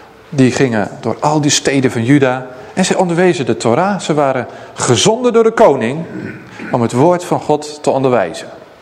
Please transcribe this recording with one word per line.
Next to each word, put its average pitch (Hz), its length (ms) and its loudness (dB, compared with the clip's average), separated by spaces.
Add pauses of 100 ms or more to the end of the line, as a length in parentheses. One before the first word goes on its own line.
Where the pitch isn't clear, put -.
(300)
die 131 220 2
gingen 113 500 0
door 110 180 -4
al 151 220 0
die 143 100 0
steden 135 400 0
van 117 120 -4
Juda. 131 440 2 (260)
En 190 120 0
ze 185 120 0
onderwezen 175 480 2
de 117 120 0
Torah. 170 420 0
Ze - 140 -4
waren 131 340 0 (260)
gezonden 220 600 0
door 226 100 4
de 220 80 2
koning 151 540 2 (680)
om 127 100 0
het 117 100 0
woord 170 320 2
van 151 160 -4
God - 440 -4
te - 60 0
onderwijzen. 120 580 0 (340)